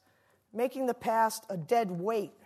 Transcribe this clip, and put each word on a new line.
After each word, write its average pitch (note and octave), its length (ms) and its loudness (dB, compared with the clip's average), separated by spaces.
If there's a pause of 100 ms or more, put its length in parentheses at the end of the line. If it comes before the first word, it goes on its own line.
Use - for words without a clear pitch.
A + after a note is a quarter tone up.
(540)
making B3+ 320 -2
the A#3+ 80 0
past A3+ 560 0
a G3 60 -4
dead G3 340 0
weight F#3+ 420 -2 (140)